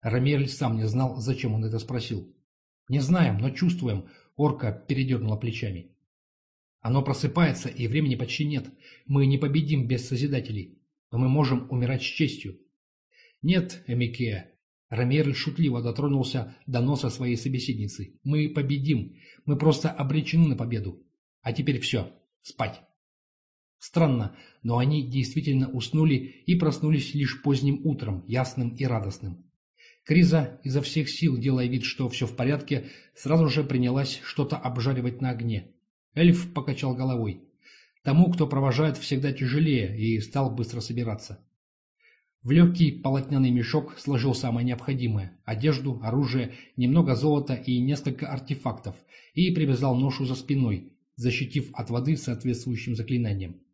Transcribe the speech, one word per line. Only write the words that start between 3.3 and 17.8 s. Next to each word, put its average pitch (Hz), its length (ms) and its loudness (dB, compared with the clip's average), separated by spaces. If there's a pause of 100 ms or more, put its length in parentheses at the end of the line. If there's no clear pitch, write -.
но 123 140 0
чувствуем», 120 580 -2 (260)
орка 139 360 0
передёрнула 120 680 -2
плечами. 104 580 -8 (880)
«Оно 127 200 2
просыпается, 139 680 0
и 120 180 -4
времени 131 280 0
почти 123 280 -4
нет. 147 240 -2 (380)
Мы 139 220 4
не 135 100 4
победим 143 500 2
без 123 180 -2
Созидателей, 117 760 -4 (280)
но 117 80 -4
мы 127 120 4
можем 131 420 2
умирать 127 300 0
с - 40 -8
честью». - 540 -2 (840)
«Нет, 175 460 0
Эмикеа», 117 600 -2 (420)
Рамиэль 131 440 2
шутливо 135 480 0
дотронулся 127 720 -2 (140)
до 123 140 0
носа 131 280 0
своей 123 280 -2
собеседницы. 113 880 -6